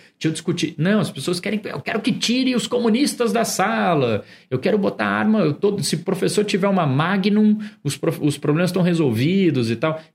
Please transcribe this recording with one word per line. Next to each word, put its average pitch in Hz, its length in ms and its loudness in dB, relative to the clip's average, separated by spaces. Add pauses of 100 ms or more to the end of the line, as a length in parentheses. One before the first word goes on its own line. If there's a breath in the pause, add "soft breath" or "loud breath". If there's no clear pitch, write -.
(200 loud breath)
deixa - 80 -2
eu 160 40 2
discutir." 160 460 -4
Não, 196 220 2
as 160 120 0
pessoas 175 280 -6
querem, 208 240 -4
"Eu - 180 -10
quero - 200 -4
que 233 100 0
tire 254 440 0
os - 120 -2
comunistas 233 640 0
da 226 100 0
sala, 175 800 0 (260 loud breath)
eu 127 100 -2
quero 202 180 2
botar 196 300 -2
arma, 214 320 2
eu 151 140 2
tô, 202 280 0
se 156 140 -2
o 151 40 -4
professor 185 460 0
tiver 202 220 0
uma 185 180 2
Magnum, 202 720 2 (260 loud breath)
os 143 140 -4
prof-, - 240 -2
os 143 160 0
problemas 160 320 0
estão 180 120 0
resolvidos 156 920 2
e 113 40 0
tal." 156 240 -2 (160 loud breath)